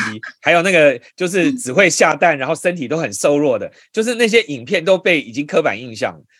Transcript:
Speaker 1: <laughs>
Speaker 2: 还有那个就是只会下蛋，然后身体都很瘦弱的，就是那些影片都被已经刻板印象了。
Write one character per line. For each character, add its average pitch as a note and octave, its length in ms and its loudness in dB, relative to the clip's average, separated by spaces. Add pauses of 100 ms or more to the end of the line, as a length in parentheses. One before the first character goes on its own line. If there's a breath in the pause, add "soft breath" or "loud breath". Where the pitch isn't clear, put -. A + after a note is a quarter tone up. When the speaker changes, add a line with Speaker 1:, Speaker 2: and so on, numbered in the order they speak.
(160)
Speaker 1:
<laughs> - 240 -18
Speaker 2:
还 - 120 2
有 E3+ 100 4
那 F#3+ 100 2
个 D3 260 4 (160 soft breath)
就 F3+ 140 -4
是 E3+ 240 0
只 B2+ 180 -8
会 F3 200 4
下 D#3+ 240 2
蛋， D3+ 240 2
然 C3+ 100 -4
后 E3 60 -2
身 F3+ 200 -2
体 C#3+ 140 -8
都 D3 80 -2
很 C#3+ 160 -6
瘦 D3 260 2
弱 C3+ 200 2
的， F#2+ 120 -8 (220 soft breath)
就 A3 100 -2
是 A#3 120 -4
那 A#3 120 2
些 A3 180 4
影 B2+ 200 -10
片 E3+ 180 -2
都 F#3 140 4
被 F3 240 0
已 A#2 100 -10
经 C3 140 -6
刻 E3 160 0
板 A2+ 180 -2
印 A#2+ 160 -14
象 A2 200 -4
了。 D#2 60 -20 (200)